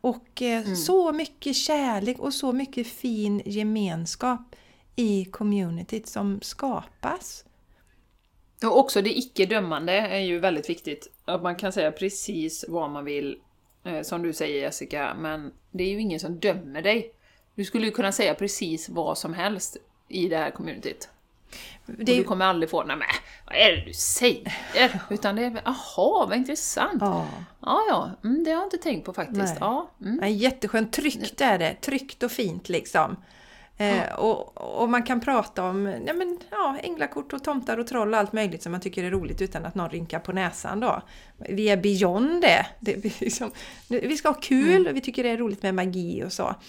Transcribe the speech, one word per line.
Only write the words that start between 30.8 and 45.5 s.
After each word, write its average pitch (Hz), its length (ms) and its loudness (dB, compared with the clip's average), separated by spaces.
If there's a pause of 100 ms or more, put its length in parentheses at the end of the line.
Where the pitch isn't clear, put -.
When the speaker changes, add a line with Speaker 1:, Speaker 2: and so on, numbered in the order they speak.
Speaker 1:
Tryggt 254 480 -2
är 233 180 4
det. 165 220 0
Tryggt 269 420 -6
och 240 100 -2
fint 185 360 -4
liksom. - 480 0 (600)
Eh, 202 200 2
Speaker 2:
Ja. - 200 -2
Speaker 1:
och, - 680 -2
och 240 60 4
man 240 140 2
kan 240 180 0
prata 233 480 0
om, 196 380 -2
ja, 302 60 0
men, 349 260 -2 (120)
ja, 294 320 0
änglakort 294 500 -6
och - 120 -8
tomtar 247 340 -2
och 233 80 -4
troll 220 280 0
och 220 60 4
allt 202 120 0
möjligt 202 300 -2
som 170 100 -6
man 180 80 -4
tycker 185 240 -4
är 180 60 -4
roligt 190 320 -2
utan 170 240 -4
att 180 80 -8
någon 170 160 -4
rynkar 165 280 -6
på 180 140 -6
näsan 190 480 -2
då. 233 220 0 (360)
Vi 208 300 0
är 202 80 8
beyond 202 640 4
det. 196 240 8 (140)
Det 214 220 -2
blir 214 180 -2
liksom, 226 300 -4 (380)
nu, 240 120 0
vi 294 160 0
ska 302 120 0
ha 294 120 6
kul 269 360 6
Speaker 2:
Mm. 370 100 8
Speaker 1:
och 277 100 0
vi 269 40 0
tycker 254 220 -2
det 240 60 0
är 233 80 0
roligt 220 260 -2